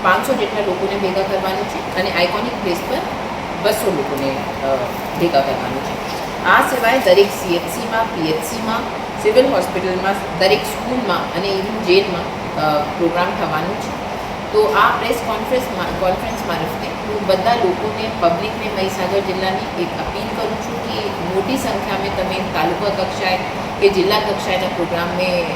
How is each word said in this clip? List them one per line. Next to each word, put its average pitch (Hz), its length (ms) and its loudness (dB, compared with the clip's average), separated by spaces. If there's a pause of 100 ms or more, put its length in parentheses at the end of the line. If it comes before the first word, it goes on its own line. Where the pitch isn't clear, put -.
પાંચસો 208 300 2
જેટલા 214 320 0
લોકોને 196 340 0
ભેગા 190 220 0
કરવાનું 190 420 0
છે - 360 -4
અને 180 120 0
આઇકોનિક 202 520 0
પ્લેસ 180 140 0 (120)
પર 262 80 0 (680)
બસો 208 280 2
લોકોને, 139 380 0
અ, 135 460 -2 (440)
ભેગા 160 220 4
કરવાનું 131 440 -2
છે. - 360 -6 (240)
આ 208 160 8
સિવાય 254 380 4
દરેક 202 280 8
સી 185 280 0
એચ 175 60 0
સીમાં, 226 540 -2
પી 160 140 0
એચ 156 140 0
સીમાં, - 360 -2 (440)
સિવિલ 233 220 6
હોસ્પિટલમાં, 185 920 0
દરેક 392 240 6
સ્કૂલમાં 226 540 -2
અને 185 300 -2
even 196 380 -2
જેલમાં, 180 360 4 (340)
અ, 151 280 2 (140)
પ્રોગ્રામ 175 280 2
થવાનું 185 560 -2
છે. - 80 -6 (640)
તો 427 100 6
આ - 260 4
પ્રેસ - 280 0 (100)
કોન્ફરન્સમાં, 220 720 -2
કોન્ફરન્સ 180 480 -2
મારફતે - 400 -4
હું 208 400 -4
બધા 190 280 4
લોકોને, 208 540 0 (100)
પબ્લિકને 190 560 0
મહીસાગર 190 440 0
જિલ્લાની 190 640 -2
એક 170 60 -2
અપીલ 165 360 -4
કરું - 380 -4
છું - 260 -6
કે 208 220 -4
મોટી 185 480 -2
સંખ્યામાં 196 600 -2
તમે 190 220 -2 (140)
તાલુકા 180 500 0
કક્ષાએ 185 340 0 (440)
કે 196 80 8
જિલ્લા 196 300 4
કક્ષાએના 185 480 0
પ્રોગ્રામને 175 800 0 (100)